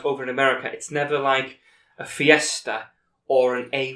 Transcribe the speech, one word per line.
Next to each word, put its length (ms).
over 180
in 80
America, 420
it's 200
never, 260
like, 420
a 80
Fiesta 800
or 280
an 180
A 220